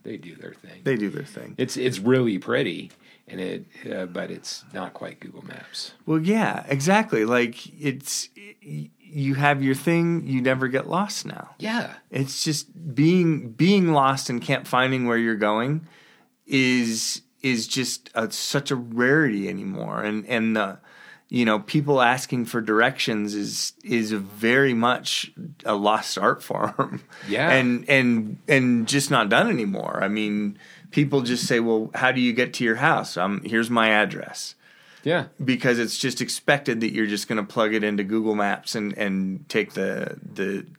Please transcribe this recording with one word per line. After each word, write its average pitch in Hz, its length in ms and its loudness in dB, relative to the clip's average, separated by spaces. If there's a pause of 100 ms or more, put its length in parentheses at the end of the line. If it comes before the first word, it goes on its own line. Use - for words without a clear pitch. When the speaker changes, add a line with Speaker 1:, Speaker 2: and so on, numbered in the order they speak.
Speaker 1:
They 110 160 -10
do 85 160 -16
their - 180 -16
thing. 87 320 -20
Speaker 2:
They 135 120 0
do 104 120 0
their - 160 -8
thing. 117 320 -14
Speaker 1:
It's, - 220 -4
it's 123 200 -2
really 117 400 4
pretty, 113 520 -2 (360)
and 92 140 -10
it, 92 240 -6 (260)
uh, 95 160 -8
but 87 240 -8
it's - 340 -12 (100)
not 92 180 -10
quite - 280 -14
Google - 260 -18
Maps. - 460 -14 (120)
Speaker 2:
Well, 160 160 2
yeah, 180 480 0
exactly. 147 580 2
Like, 120 400 0 (160)
it's, - 460 -6 (340)
y-, 147 360 -12
you 143 360 -2
have 143 280 4
your 131 120 4
thing, 170 520 2
you 131 140 0
never 131 280 2
get 131 200 -2
lost 202 380 -2
now. - 320 -14
Speaker 1:
Yeah. 226 360 -4 (160)
Speaker 2:
It's 135 340 -4
just 151 500 -6
being, 160 560 4
being 175 420 4
lost 135 380 2
and 120 100 -2
can't 135 260 -2
finding 127 400 2
where 117 120 2
you're 113 160 0
going 113 520 0 (600)
is, 123 760 2 (220)
is 123 240 0
just - 480 -4
a, 113 160 0
such - 400 -4
a 139 60 0
rarity 120 720 2
anymore. 101 520 -6
And, 107 240 -4
and 113 300 0
the, 98 220 -2 (500)
you 117 160 0
know, 107 160 4
people 139 400 2
asking 123 460 2
for 117 140 -2
directions 110 720 2
is, - 380 -6 (120)
is 110 280 0
very 113 600 2
much - 560 0 (340)
a 110 100 0
lost 104 420 0
art 110 260 0
form. 104 640 -4
<laughs> - 60 -20 (160)
Speaker 1:
Yeah. 123 220 2
Speaker 2:
And, 123 380 2
and, 120 500 4 (100)
and 123 400 4
just 139 220 0
not 117 180 4
done 139 200 4
anymore. 110 540 -2
I 98 60 0
mean, 104 500 -2 (320)
people 143 300 2
just 123 260 -2
say, 120 140 2
"Well, 113 340 0
how 127 180 2
do 131 80 0
you 123 120 2
get 123 220 0
to 127 100 -4
your 113 120 2
house?" 127 400 0
Um, 95 280 -2
"Here's 113 260 0
my 113 200 4
address." - 640 -2 (500)
Speaker 1:
Yeah. 156 220 0 (180)
Speaker 2:
Because 123 340 2
it's 113 200 -2
just 127 240 -2
expected 127 580 0
that 113 120 -2
you're 110 140 0
just 104 220 -4
gonna 110 160 -2
plug 110 300 0
it 107 100 0
into 104 180 0
Google 107 320 0
Maps 101 400 -2
and, 104 240 -6
and 95 520 -2
take 107 240 -2
the, 98 440 -4 (160)
the 98 320 -6 (120)